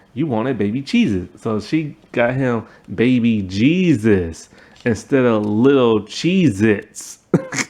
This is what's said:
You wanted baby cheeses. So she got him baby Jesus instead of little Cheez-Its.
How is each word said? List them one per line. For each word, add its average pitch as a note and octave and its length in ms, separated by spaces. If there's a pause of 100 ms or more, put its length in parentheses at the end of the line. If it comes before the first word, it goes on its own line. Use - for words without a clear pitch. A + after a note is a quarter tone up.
(140)
You C#3+ 140
wanted B2 300
baby G#2 240
cheeses. C3 480 (120)
So A2 180
she D3+ 360 (160)
got A#2+ 220
him B2 320 (280)
baby A#2 500
Jesus G#2+ 1040 (360)
instead B2+ 400
of A2 200
little A#2 560
Cheez-Its. A2 1160 (500)